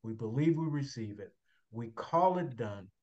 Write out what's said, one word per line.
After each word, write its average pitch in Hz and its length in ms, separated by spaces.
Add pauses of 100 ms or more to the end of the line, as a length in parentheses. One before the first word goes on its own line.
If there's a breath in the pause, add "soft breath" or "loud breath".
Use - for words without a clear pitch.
We 113 100
believe 131 440
we 160 100
receive 120 520
it. 95 140 (380)
We 113 180
call 180 480
it 139 200
done 104 300 (160)